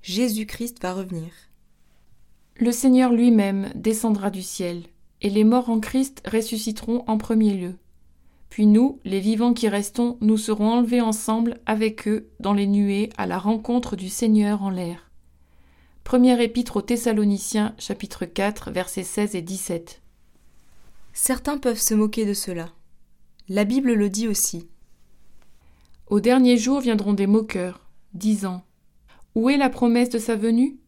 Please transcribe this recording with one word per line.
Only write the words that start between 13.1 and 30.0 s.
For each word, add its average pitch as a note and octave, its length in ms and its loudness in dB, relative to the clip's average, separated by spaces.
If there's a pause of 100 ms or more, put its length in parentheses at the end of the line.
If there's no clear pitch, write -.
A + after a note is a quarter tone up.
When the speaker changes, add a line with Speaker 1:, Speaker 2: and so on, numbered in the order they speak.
Speaker 2:
à G3 100 -4
la F3+ 120 -4
rencontre A3 580 -2
du F#3 100 -10
Seigneur G#3 560 2
en G3 60 -4
l'air. F3 400 -8 (960)
Première B3 380 4
épître A#3+ 340 -2
aux G#3 60 0
Thessaloniciens, G#3+ 1000 0
chapitre - 460 -10
quatre, G3+ 460 -6
versets F3+ 320 -6
seize G#3 320 -4
et F3 60 -4
dix-sept. E3+ 600 -10 (1120)
Speaker 1:
Certains C#4+ 440 -4
peuvent A#3+ 220 -2
se - 140 0
moquer G#3+ 320 0
de G3+ 80 -2
cela. E3+ 400 -8 (720)
La G3+ 160 0
Bible B3 300 2
le G#3 160 2
dit G#3 180 -4
aussi. E3+ 400 -4 (1400)
Speaker 2:
Au G3+ 120 2
dernier B3 380 6
jour C4 240 0
viendront G#3 320 0
des G3 120 0
moqueurs, G3+ 640 0 (240)
disant : F#3+ 520 -2 (680)
Où A3+ 160 2
est C#4+ 60 4
la C#4 140 2
promesse A#3+ 400 2